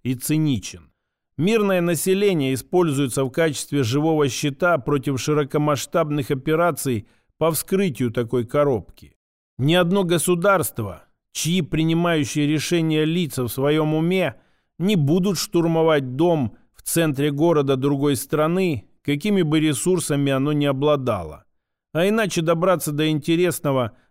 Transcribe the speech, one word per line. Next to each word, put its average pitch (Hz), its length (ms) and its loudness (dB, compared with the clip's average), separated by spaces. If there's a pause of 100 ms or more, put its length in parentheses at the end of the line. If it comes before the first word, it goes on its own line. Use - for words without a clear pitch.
и 123 100 -2
циничен. 131 800 -4 (460)
Мирное 196 420 2
население 175 720 0
используется 143 720 0
в 131 60 -4
качестве 143 520 -2
живого 147 460 0
щита 151 480 0
против 143 420 -2
широкомасштабных 151 1120 -2
операций 147 800 -2 (300)
по 160 120 0
вскрытию 160 600 -2
такой 120 340 -2
коробки. 139 720 -2 (460)
Ни 147 140 2
одно 180 300 2
государство, 170 1000 0 (300)
чьи 175 300 0
принимающие 160 840 0
решения 156 580 0
лица 160 380 -2
в 120 60 -2
своем 151 440 0
уме, 165 440 0 (420)
не 196 160 0
будут 175 420 2
штурмовать 160 800 0
дом 151 420 0 (200)
в - 60 -20
центре 151 500 0
города 143 420 2
другой 143 400 0
страны, 156 720 -2 (140)
какими 185 400 0
бы 156 160 0
ресурсами 151 720 0
оно 135 220 0
ни 147 120 0
обладало. 131 800 -2 (500)
А 170 160 0
иначе 208 320 0
добраться 165 520 0
до 151 160 0
интересного, 151 880 0 (140)